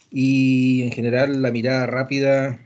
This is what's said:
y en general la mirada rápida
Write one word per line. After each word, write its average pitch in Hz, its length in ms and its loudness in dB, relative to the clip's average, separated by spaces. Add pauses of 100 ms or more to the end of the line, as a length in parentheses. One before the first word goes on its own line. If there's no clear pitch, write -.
(100)
y 131 720 2
en 120 80 -2
general 127 500 -2
la 123 120 0
mirada 123 340 0
rápida 135 800 0